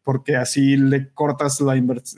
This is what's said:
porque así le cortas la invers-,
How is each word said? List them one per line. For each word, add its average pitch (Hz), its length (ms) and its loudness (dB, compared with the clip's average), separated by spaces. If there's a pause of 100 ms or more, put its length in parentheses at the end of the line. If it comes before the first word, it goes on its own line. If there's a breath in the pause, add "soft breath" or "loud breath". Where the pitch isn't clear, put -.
porque 135 320 -2
así 139 420 2
le 135 340 2
cortas 143 480 -2
la 135 160 2
invers-, 127 420 -4